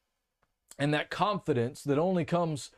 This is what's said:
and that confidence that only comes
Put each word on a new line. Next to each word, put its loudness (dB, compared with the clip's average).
and 2
that 0
confidence 0
that 2
only 2
comes -2